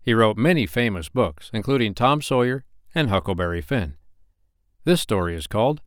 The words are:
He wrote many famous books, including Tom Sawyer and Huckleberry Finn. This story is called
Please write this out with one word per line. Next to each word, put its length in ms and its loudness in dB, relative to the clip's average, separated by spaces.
He 120 0
wrote 220 4
many 300 2
famous 420 -2
books, 460 -2
including 400 0
Tom 280 2
Sawyer 440 -2
and 160 0
Huckleberry 520 -2
Finn. 340 -4
This 160 2
story 380 -2
is 100 -10
called 400 0